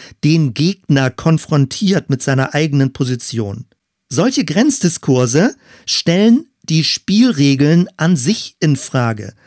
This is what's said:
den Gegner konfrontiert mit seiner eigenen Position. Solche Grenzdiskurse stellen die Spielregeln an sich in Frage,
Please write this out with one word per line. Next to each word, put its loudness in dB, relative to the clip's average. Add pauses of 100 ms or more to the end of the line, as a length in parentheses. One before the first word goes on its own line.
(260)
den 2
Gegner 0
konfrontiert 0
mit -2
seiner 0
eigenen 0
Position. -6 (420)
Solche 0
Grenzdiskurse 0 (300)
stellen 2 (160)
die 0
Spielregeln 2
an 0
sich -4
in 2
Frage, -6 (140)